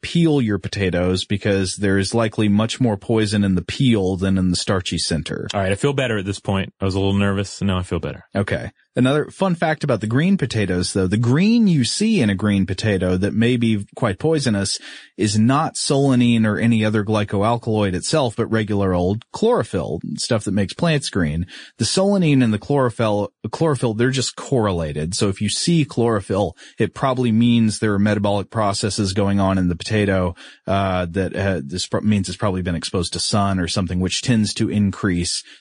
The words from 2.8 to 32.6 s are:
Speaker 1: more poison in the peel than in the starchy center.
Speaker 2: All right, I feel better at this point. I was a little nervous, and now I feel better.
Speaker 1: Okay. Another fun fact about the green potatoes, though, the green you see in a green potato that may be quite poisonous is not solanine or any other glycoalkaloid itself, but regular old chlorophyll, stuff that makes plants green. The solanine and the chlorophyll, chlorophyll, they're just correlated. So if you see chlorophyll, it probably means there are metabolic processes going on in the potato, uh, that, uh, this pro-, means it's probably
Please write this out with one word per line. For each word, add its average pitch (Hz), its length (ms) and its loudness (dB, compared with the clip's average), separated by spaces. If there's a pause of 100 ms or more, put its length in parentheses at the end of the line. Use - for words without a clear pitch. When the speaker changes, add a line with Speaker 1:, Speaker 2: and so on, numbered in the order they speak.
Speaker 1:
more 113 160 2
poison 107 460 0
in 98 140 2
the 85 80 -2
peel 101 520 2
than 95 220 2
in 92 120 2
the 87 60 0
starchy - 420 -2
center. - 560 -4
Speaker 2:
All 101 60 -2
right, 95 120 0
I 101 40 -2
feel 143 160 0
better 127 260 -2
at 92 60 -4
this 101 160 -4
point. 95 400 -2
I - 40 -2
was 95 100 0
a 98 60 -2
little 98 140 0
nervous, 101 460 -2
and 101 80 -2
now 95 100 0
I 90 40 -2
feel 87 180 -4
better. 69 240 -8 (100)
Speaker 1:
Okay. 101 360 -4 (240)
Another 131 360 2
fun 190 240 0
fact 160 300 -2
about 120 180 0
the 110 40 -2
green 156 300 2
potatoes, 95 560 -2
though, 95 140 2
the 95 100 0
green 180 500 4
you 160 160 4
see 208 380 0
in 113 80 4
a 98 60 2
green 98 320 2
potato 92 500 0
that 95 160 0
may 117 240 2
be 113 300 0 (100)
quite 104 220 -2
poisonous 131 600 0 (380)
is 107 220 0
not 135 380 2
solanine 123 680 4
or 104 140 2
any 113 260 2
other 107 180 2
glycoalkaloid 107 920 0
itself, 123 420 0
but 113 120 -2
regular 101 440 0
old 90 400 0
chlorophyll, 139 640 0 (200)
stuff 113 260 -2
that 98 80 -2
makes 98 220 -2
plants 160 340 0
green. 85 380 -2 (320)
The 117 80 0
solanine 180 580 2
and 110 80 2
the 104 60 0
chlorophyll, 113 720 0 (180)
chlorophyll, 135 440 0
they're 120 160 2
just 131 260 -4
correlated. 85 800 -2
So 104 160 0
if 101 100 -6
you 104 80 -2
see 165 380 0
chlorophyll, 104 680 -2 (240)
it 104 140 -2
probably 127 400 -2
means 117 460 4
there 107 160 0
are 98 40 0
metabolic 101 520 0
processes 101 640 -2
going 101 260 0
on 95 160 2
in 90 120 2
the 87 80 0
potato, 95 580 0 (320)
uh, 95 460 0
that, 92 220 -2
uh, 95 300 -2
this 80 220 -8
pro-, - 160 -4
means 104 260 2
it's 90 80 -8
probably 95 240 -2